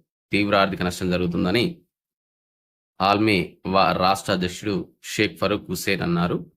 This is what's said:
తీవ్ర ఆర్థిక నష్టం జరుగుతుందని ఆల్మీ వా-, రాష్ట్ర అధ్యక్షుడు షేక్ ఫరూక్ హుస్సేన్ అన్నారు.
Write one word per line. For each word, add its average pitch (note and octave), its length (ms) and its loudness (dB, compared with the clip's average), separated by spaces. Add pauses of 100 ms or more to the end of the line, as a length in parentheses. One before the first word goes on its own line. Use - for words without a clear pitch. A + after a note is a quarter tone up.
(320)
తీవ్ర G2+ 240 2
ఆర్థిక F#2+ 280 2
నష్టం F2+ 280 -2
జరుగుతుందని F2+ 540 0 (1300)
ఆల్మీ G#2 380 4 (300)
వా-, F#2 300 4
రాష్ట్ర F#2+ 360 0
అధ్యక్షుడు F#2 420 -4 (280)
షేక్ - 360 -2
ఫరూక్ G2 300 -2
హుస్సేన్ F#2 360 -4
అన్నారు. E2+ 340 0 (180)